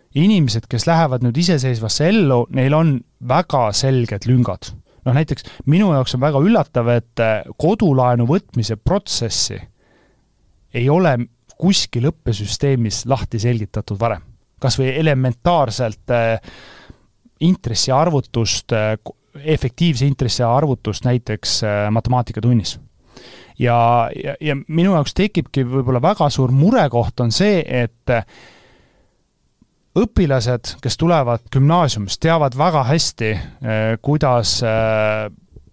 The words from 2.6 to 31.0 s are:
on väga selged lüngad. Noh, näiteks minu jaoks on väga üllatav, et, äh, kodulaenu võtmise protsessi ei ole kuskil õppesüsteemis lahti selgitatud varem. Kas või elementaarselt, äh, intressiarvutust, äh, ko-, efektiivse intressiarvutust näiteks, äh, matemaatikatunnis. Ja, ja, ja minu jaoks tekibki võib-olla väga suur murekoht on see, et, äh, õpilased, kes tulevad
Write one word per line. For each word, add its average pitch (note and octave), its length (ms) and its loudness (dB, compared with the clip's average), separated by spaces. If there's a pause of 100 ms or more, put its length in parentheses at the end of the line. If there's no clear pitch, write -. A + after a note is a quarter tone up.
on D#3 200 4 (340)
väga C3+ 480 0
selged B2 500 0
lüngad. A#2 440 0 (340)
Noh, B2+ 100 0
näiteks D3 300 -2 (220)
minu F3+ 260 4
jaoks C3 240 0
on B2 80 -4
väga C#3+ 160 2
üllatav, D#3+ 560 2
et, - 240 -4
äh, A2 220 0 (140)
kodulaenu C3 680 2
võtmise A#2 500 -2
protsessi - 840 -4 (1160)
ei B2 140 0
ole D#3+ 260 2 (440)
kuskil D#3 520 0
õppesüsteemis A2+ 960 -2
lahti A#2+ 320 -2
selgitatud G#2+ 640 -4
varem. A2 240 -2 (360)
Kas - 180 -2
või C3 200 0
elementaarselt, C3 1120 0
äh, A2+ 300 0 (1000)
intressiarvutust, C3 1300 0
äh, G#2+ 300 0
ko-, - 140 -16 (220)
efektiivse C#3+ 680 0
intressiarvutust B2+ 1000 -2
näiteks, B2 580 -2
äh, G#2 280 0
matemaatikatunnis. A#2 880 -2 (800)
Ja, A#2 560 2
ja, C#3 260 -8
ja D3+ 160 -4 (120)
minu E3+ 240 2
jaoks D3+ 220 0
tekibki F3+ 500 -2
võib-olla B2+ 380 -2
väga D#3 280 2
suur C3 200 0
murekoht C#3 720 2
on A#2+ 100 0
see, F#3+ 360 2
et, - 440 -4
äh, A#2 140 0 (1700)
õpilased, C3+ 840 0
kes A#2 140 -4
tulevad C#3+ 540 0